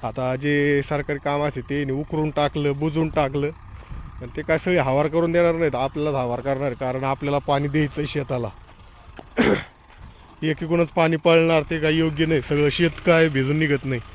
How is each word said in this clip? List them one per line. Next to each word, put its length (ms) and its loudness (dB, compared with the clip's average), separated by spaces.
आता 320 -4
जे 480 2
सरकारी 360 -4
काम 220 -2
असते 200 -4
ते 300 -4
उकरून 380 -4
टाकलं, 500 0
बुजून 300 -2
टाकलं, 400 -2
पण 60 -12
ते 40 -6
काय 160 2
सगळे 200 0
हवार 300 2
करून 240 0
देणार 240 4
नाहीत, 200 0
आपल्यालाच 400 -2
हवार 260 -2
करणार, 320 -2
कारण 300 -4
आपल्याला 340 -2
पाणी 300 0
द्यायचं 380 -2
शेताला. 440 -4
<clears throat> 1040 -4
एकीकडूनच 460 0
पाणी 260 2
पळणार 540 4
ते 100 -2
काही 180 2
योग्य 280 0
नाही, 160 2
सगळं 280 2
शेत 220 2
काय 240 6
भिजून 280 0
निघत 280 0
नाही. 160 -4